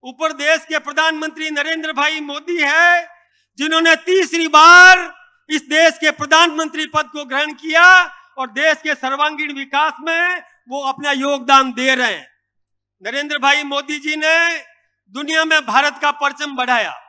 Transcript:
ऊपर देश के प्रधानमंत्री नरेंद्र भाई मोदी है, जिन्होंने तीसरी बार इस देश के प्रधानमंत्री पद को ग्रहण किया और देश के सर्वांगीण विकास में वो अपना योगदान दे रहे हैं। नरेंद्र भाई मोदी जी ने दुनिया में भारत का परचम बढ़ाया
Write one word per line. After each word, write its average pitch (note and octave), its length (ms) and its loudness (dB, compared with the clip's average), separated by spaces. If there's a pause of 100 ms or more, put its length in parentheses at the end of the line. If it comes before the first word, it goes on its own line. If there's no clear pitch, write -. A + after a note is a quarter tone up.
ऊपर C#4 280 -6
देश D4+ 320 -2
के D#4 140 -6
प्रधानमंत्री D#4 720 -4
नरेंद्र D#4 420 -6
भाई D#4 280 -2
मोदी D4+ 400 -10
है, E4+ 480 2 (500)
जिन्होंने D#4+ 380 2
तीसरी E4 520 -2
बार F4 680 8 (360)
इस D4+ 120 -4
देश D#4 320 0
के D#4 160 -2
प्रधानमंत्री D#4 760 0
पद D4+ 200 -2
को D4 180 -12
ग्रहण C#4 280 -4
किया F4 520 4 (340)
और C4 120 -8
देश D4 320 0
के D4+ 120 -4
सर्वांगीण D4 580 -6
विकास C#4 480 -4
में E4+ 420 -4 (260)
वो C#4 140 -10
अपना C#4 300 -6
योगदान C4+ 600 0
दे B3+ 220 -2
रहे A#3+ 200 -2
हैं। C#3 160 -16 (720)
नरेंद्र C#4+ 360 -8
भाई C#4+ 240 0
मोदी C#4+ 360 -8
जी D4+ 180 -8
ने E4 420 0 (520)
दुनिया D4+ 340 -4
में D#4 220 -2
भारत C#4 360 0
का D4 80 0
परचम C#4+ 460 -8
बढ़ाया B3 360 -2 (160)